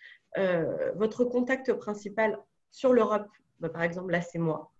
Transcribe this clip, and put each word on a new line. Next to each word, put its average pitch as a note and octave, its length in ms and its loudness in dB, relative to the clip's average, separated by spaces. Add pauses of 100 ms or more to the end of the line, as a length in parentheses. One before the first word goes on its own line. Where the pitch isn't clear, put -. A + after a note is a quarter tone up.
(380)
euh, D#3+ 560 0
votre A3 300 0
contact B3 500 0
principal G#3 640 -2 (320)
sur B3+ 220 2
l'Europe, G#3+ 340 4 (340)
bah, E3 80 -4
par E3 140 -6
exemple, F3 300 -2
là, E3+ 80 2
c'est E3+ 180 -8
moi. D#3 420 -2